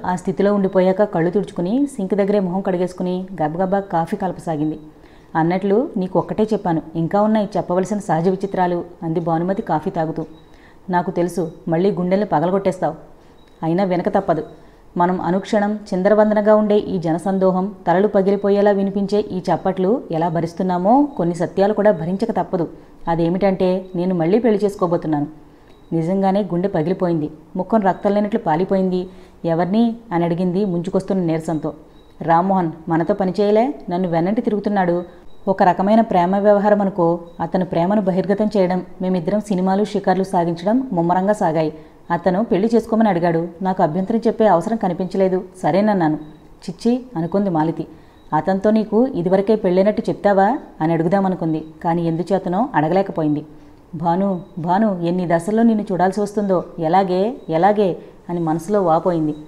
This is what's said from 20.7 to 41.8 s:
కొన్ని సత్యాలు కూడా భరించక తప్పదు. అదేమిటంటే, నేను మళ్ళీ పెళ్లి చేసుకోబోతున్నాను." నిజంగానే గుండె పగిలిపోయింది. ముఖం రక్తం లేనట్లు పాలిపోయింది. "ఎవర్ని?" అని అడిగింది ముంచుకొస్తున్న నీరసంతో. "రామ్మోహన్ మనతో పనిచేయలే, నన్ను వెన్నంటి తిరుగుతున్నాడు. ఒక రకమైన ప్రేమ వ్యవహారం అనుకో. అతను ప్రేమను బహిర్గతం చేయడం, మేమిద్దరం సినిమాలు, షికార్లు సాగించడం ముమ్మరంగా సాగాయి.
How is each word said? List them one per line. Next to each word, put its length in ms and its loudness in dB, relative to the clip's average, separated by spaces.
కొన్ని 180 0
సత్యాలు 380 0
కూడా 180 2
భరించక 400 -2
తప్పదు. 380 -2
అదేమిటంటే, 760 0
నేను 180 0
మళ్ళీ 240 2
పెళ్లి 260 2
చేసుకోబోతున్నాను." 800 -2
నిజంగానే 500 0
గుండె 260 -2
పగిలిపోయింది. 640 -2
ముఖం 240 0
రక్తం 340 0
లేనట్లు 240 0
పాలిపోయింది. 680 0
"ఎవర్ని?" 520 0
అని 120 2
అడిగింది 400 0
ముంచుకొస్తున్న 580 -2
నీరసంతో. 500 -2
"రామ్మోహన్ 500 2
మనతో 260 2
పనిచేయలే, 600 2
నన్ను 180 -2
వెన్నంటి 320 0
తిరుగుతున్నాడు. 640 0
ఒక 140 2
రకమైన 380 4
ప్రేమ 360 2
వ్యవహారం 440 4
అనుకో. 380 0
అతను 240 -2
ప్రేమను 380 0
బహిర్గతం 540 0
చేయడం, 300 2
మేమిద్దరం 380 0
సినిమాలు, 440 0
షికార్లు 400 0
సాగించడం 680 0
ముమ్మరంగా 400 2
సాగాయి. 420 0